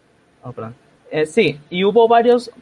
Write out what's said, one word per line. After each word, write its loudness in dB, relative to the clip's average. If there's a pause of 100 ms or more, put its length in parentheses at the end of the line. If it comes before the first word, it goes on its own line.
(420)
oh, -18
perdón. -16 (360)
Eh, -4
sí, -2 (100)
y -4
hubo 2
varios 2 (120)